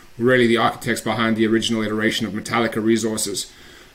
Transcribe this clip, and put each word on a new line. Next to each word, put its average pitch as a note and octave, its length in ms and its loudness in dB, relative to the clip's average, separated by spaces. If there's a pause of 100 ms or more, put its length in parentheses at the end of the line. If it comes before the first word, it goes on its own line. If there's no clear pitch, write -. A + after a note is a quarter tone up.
(180)
were A#2 80 2
really B2+ 200 4
the A2+ 120 4
architects A#2+ 420 -2
behind A2+ 360 0
the A2 100 2
original A2 360 0
iteration G#2+ 440 -2
of F#2 80 -6
Metallica A2+ 500 -2
Resources. A2 640 0 (440)